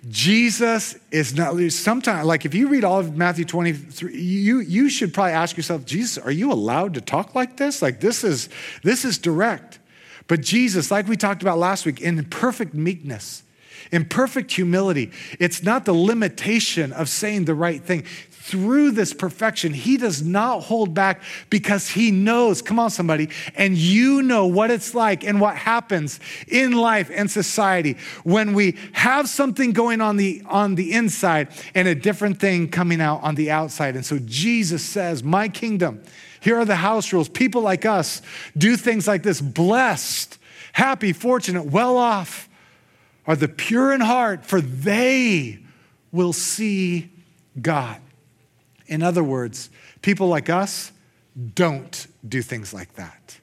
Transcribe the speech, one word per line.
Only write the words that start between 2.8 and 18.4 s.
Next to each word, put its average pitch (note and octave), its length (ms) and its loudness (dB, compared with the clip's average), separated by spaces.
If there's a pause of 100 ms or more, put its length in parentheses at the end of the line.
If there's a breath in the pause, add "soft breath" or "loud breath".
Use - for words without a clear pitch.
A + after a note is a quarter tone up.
all F#3+ 140 4
of D#3+ 180 -4
Matthew E3+ 260 0
twenty-three, D#3+ 720 -4
you, G3 440 0
you G#3 280 2
should G#3 240 -2
probably F#3 200 0
ask E3 240 0
yourself, D#3 280 -4
"Jesus, F#3+ 320 -4
are B2+ 140 -4
you A3+ 220 0
allowed C#3 400 0
to B2+ 80 -6
talk E3+ 340 -4
like B3+ 220 -2
this? C#4 240 -2
Like, A#2+ 180 0
this A3 240 0
is, D3+ 240 -2 (340 loud breath)
this A#3+ 220 0
is A#3+ 140 -2
direct." F3 600 -2 (480 loud breath)
But E3 120 2
Jesus, F#3 500 0
like G3+ 200 0
we A3+ 80 0
talked G3 240 0
about F3 180 2
last F#3 260 0
week, C#3 140 -4
in E3 260 -2
perfect A3+ 480 -4
meekness, D3+ 720 -6 (480 loud breath)
in E3 140 2
perfect B3+ 480 -2
humility, F3+ 580 0 (260 loud breath)
it's F3 260 -2
not A#3+ 200 0
the G3 100 2
limitation G3 1000 0
of C#3+ 160 -4
saying G#3 340 -2
the D#3+ 100 0
right D#3+ 300 -2
thing. F3 220 -2 (360 loud breath)